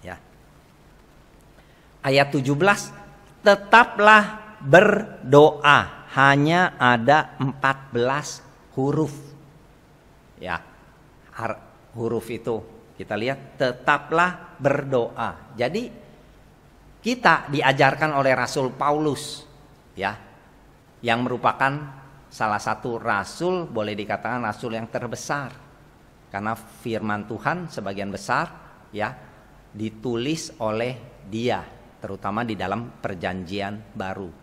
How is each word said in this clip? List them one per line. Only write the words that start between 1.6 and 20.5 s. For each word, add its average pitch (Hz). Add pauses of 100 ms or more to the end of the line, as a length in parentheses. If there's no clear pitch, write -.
Ayat 139
tujuh 139
belas, 185 (520)
"Tetaplah 208 (240)
berdoa." 147
Hanya 143
ada 123
empat 135
belas 131 (400)
huruf. 139 (1300)
Ya. 87 (720)
Har-, 113 (400)
huruf 113
itu 110 (320)
kita 104
lihat, 131
"Tetaplah 151
berdoa." 131
Jadi 175 (1120)
kita 175
diajarkan 139
oleh 135
Rasul 127
Paulus, 147 (480)
ya, 98 (880)